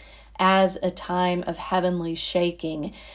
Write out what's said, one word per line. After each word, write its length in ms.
as 380
a 80
time 560
of 120
heavenly 580
shaking. 760